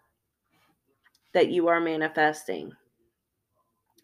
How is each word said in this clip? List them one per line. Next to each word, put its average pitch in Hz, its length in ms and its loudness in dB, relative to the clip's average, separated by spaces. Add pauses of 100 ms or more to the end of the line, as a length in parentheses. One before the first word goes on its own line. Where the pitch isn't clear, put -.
(1300)
that 175 160 4
you 170 180 0
are 170 120 2
manifesting. 156 920 -2 (1300)